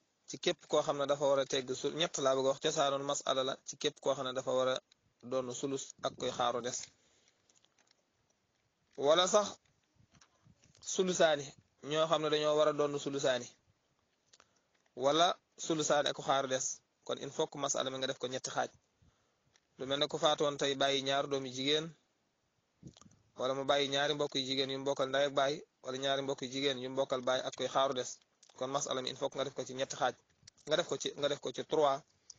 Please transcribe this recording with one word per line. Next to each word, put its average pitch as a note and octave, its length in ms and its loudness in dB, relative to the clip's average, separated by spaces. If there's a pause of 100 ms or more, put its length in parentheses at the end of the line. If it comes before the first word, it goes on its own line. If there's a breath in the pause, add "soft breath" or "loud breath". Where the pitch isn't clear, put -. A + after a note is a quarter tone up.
(280)
ci - 100 -10
képp - 280 -2
koo D3+ 160 4
xam D3 160 0
ne C#3 80 0
dafa C#3+ 200 0
war C#3 140 6
a C3 60 2
tegg C3 280 -2
su-, C#3+ 260 -4
ñett E3+ 180 0
laa C3+ 180 4
bëgg C3 100 2
a C3+ 40 4
wax, C#3 100 -2
cosaanul C#3 440 0
masala C#3 400 -2
la C3+ 100 -2 (120)
ci - 100 -12
képp D3 240 -2
koo C3+ 140 2
xam C3+ 120 -4
ne B2+ 60 -4
dafa B2+ 200 -2
war B2+ 160 4
a B2+ 80 2 (460)
doon B2 320 -2
sulus C3+ 300 -4 (180)
ak - 140 -2
koy B2+ 140 -2
xaaru A#2+ 320 0
des. A#2 160 -6 (2250)
Wala D#3 320 4
sax G#3 200 4 (1300)
sulusaani, E3 640 2 (360)
ñoo D#3 260 2
xam D#3 140 4
ne D#3 80 2
dañoo D3+ 280 4
war D3+ 100 6
a D3+ 40 2
doon D3 260 0
sulusaani, C#3 480 0 (1500)
wala C#3+ 300 4 (320)
sulusaani D3+ 500 2
ak C#3 180 -4
xaaru C3+ 220 2
des. B2+ 180 -2 (380)
Kon B2+ 160 -4
il C3+ 100 -10
faut D#3+ 180 -2
que D3+ 100 -12
masala C3+ 320 -2
mi C3 80 -8
nga C3 80 -4
def C3 120 -4
ko - 100 -6
ñetti B2+ 220 -6
xaaj. C3 200 -2 (1080)
Lu C3 80 -8
mel C#3 120 -2
ne D3 80 2
ku D#3 120 -4
faatoon D3 380 2
tey C#3 180 0
bàyyi C#3 280 2
ñaar C#3 260 0
doomi C3+ 240 -2
jigéen, D3 340 0 (1500)
wala B2+ 180 -2
mu C#3 100 -4
bàyyi C#3+ 240 2
ñaari C#3+ 260 0
mbokk D3 220 -2
yu C3 100 -2
jigéen C3+ 240 -2
yu C3+ 80 -4
mu C3+ 60 -8
bokkal C#3 240 0
ndey C3+ 180 2
ak C#3 80 -2
baay, C#3 200 2 (280)
wala C3 160 -8
ñaari C3+ 240 0
mbokk C#3 200 -4
yu C3 60 -6
jigéen C3+ 300 -2
yu B2+ 120 -6
mu C3 60 -6
bokkal C3+ 240 0
baay B2+ 200 0
ak C3 160 -6
koy B2+ 120 -4
xaaru C3+ 260 2
des. B2 160 -4 (460)
Kon B2+ 140 -6
masala C3 320 -4
mi B2+ 80 -6
il B2+ 60 -12
faut C#3 120 -2
que - 80 -8
nga C3+ 80 -2
def C#3 100 -10
ko C3 100 -6
ci B2+ 100 -12
ñetti C3+ 220 -4
xaaj, B2+ 180 0 (520)
nga D3+ 100 2
def E3+ 120 2
ko C#3+ 80 -2
ci, - 200 -6
nga C#3+ 120 0
def C#3 120 -2
ko C3 120 -6
ci C3 140 -6
trois. C#3+ 340 2 (380 loud breath)